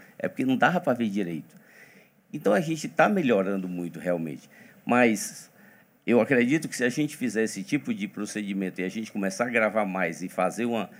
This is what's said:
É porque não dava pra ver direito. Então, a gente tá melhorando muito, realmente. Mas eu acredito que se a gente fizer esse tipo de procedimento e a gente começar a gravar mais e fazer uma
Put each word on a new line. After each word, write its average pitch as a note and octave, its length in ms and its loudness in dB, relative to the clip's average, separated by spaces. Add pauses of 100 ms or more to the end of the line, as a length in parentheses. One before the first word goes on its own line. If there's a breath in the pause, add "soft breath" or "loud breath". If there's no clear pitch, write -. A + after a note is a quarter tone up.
(180 loud breath)
É - 100 -2
porque - 180 -4
não C3 120 2
dava E3 220 4
pra C3+ 140 2
ver A#2 160 0
direito. F2 460 -4 (800 loud breath)
Então, F#3+ 200 0
a G3 80 4
gente D3+ 260 -4
tá F3 220 4
melhorando G2+ 580 2
muito, F2 320 -6
realmente. E2 500 -4 (360 loud breath)
Mas A#2+ 680 2 (560 soft breath)
eu A#2 120 6
acredito C3 480 4
que - 80 -10
se B2 80 -4
a B2 60 2
gente D3 260 -4
fizer A2 280 0
esse G#2+ 180 -4
tipo C#3 320 -4
de G2+ 140 -6
procedimento G2 760 -4
e - 20 -2
a F#2 60 -2
gente A2 220 -8
começar G2+ 340 -2
a B2+ 40 -6
gravar A2 360 0
mais F#2 380 -4
e F#2 60 -6
fazer F#2 360 -2
uma A2+ 240 -4 (100)